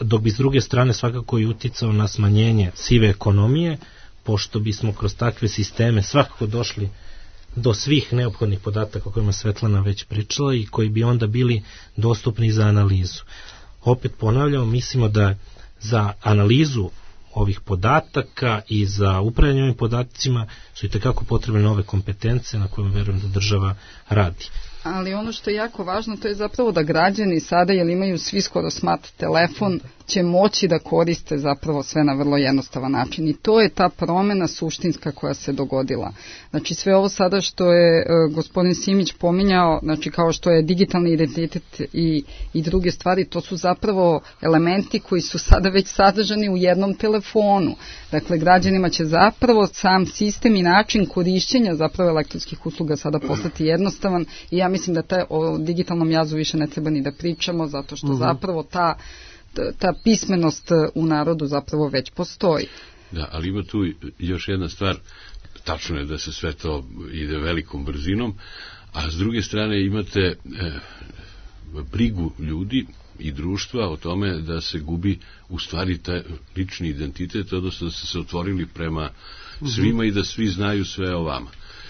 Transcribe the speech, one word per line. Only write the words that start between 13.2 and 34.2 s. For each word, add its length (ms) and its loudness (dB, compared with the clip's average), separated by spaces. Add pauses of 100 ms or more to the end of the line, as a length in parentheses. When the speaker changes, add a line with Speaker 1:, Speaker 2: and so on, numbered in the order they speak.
Speaker 1:
Opet 340 2
ponavljamo, 480 2
mislimo 420 0
da 280 4 (460)
za 400 0
analizu 680 4 (440)
ovih 280 0
podataka 1080 0
i 160 2
za 340 2
upravljanje 440 4
ovim 120 2
podacima 720 -2 (260)
su 120 -6
itekako 400 0
potrebne 360 2
nove 220 4
kompetencije 760 -2
na 80 0
kojima 260 -2
verujem 260 0
da 80 -4
država 480 0 (340)
radi. 360 0 (380)
Speaker 2:
Ali 300 -4
ono 180 -4
što 180 -6
je 60 0
jako 280 -6
važno, 340 -4
to 100 -6
je 80 -4
zapravo 360 0
da 120 2
građani 560 2
sada, 340 2
jer 160 2
imaju 280 0
svi 240 -2
skoro 280 -2
smart 380 -2 (100)
telefon, 640 0 (260)
će 180 0
moći 440 4
da 120 2
koriste 580 0
zapravo 460 -2
sve 200 0
na 100 4
vrlo 240 2
jednostavan 540 0
način. 360 -2
I 60 2
to 280 4
je 80 4
ta 200 2
promena 580 0